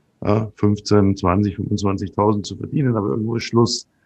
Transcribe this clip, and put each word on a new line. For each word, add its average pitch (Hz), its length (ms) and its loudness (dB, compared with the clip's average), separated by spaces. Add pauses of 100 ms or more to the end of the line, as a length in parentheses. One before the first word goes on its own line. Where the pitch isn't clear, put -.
(220)
Ja, 104 340 0
fünfzehn, 104 600 2
zwanzig, 98 400 0
fünfundzwanzigtausend 101 920 -2
zu 98 120 -12
verdienen, 127 400 -2
aber 101 100 -2
irgendwo 113 300 -2
ist 110 80 -8
Schluss. - 420 2 (180)